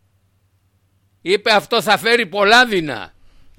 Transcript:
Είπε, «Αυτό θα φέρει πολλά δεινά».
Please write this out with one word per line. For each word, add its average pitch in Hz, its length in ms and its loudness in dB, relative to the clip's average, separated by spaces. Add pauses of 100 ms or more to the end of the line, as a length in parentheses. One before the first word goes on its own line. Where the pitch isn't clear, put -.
(1200)
Είπε, 196 320 -2
«Αυτό 214 300 0
θα 196 160 0
φέρει 233 280 0
πολλά 202 400 2
δεινά». 147 460 -6 (460)